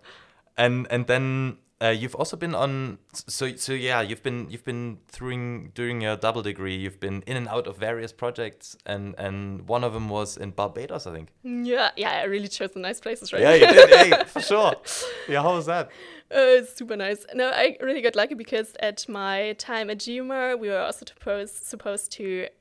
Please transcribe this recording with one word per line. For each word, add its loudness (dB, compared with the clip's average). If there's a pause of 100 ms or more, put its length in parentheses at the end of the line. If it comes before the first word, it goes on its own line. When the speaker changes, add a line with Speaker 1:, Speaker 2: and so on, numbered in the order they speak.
(560)
Speaker 1:
And, 0
and -4
then, -2 (240)
uh, 2
you've -4
also -6
been -8
on, -4 (120)
s-, -16
so, -8
so -8
yeah, -2
you've -8
been, -8
you've -16
been -10 (200)
doing, -10
doing -6
your -4
double -2
degree, -8
you've -10
been -8
in -8
and -8
out -6
of -12
various -8
projects, -10
and, -8
and -10
one -2
of -2
them -6
was -6
in -10
Barbados, -8
I -12
think. -14 (140)
Speaker 2:
Yeah, -2
yeah, -4
I -4
really -6
chose -8
the -14
nice -8
places, -10
right? 0
Speaker 1:
Yeah, 8
you 12
did, 12
hey, 10
Speaker 2:
<laughs> -14
Speaker 1:
for -6
sure. 2 (520)
Yeah, 0
how 2
was -4
that? -4 (440)
Speaker 2:
Uh, 6
it's -12
super -10
nice. -6
No, 0
I 2
really -4
got 0
lucky 0
because -6
at -6
my -4
time -8
at -8
G -10
M -8
R, -4
we -6
were -2
also -6
supposed, -10
supposed -10
to -8 (140)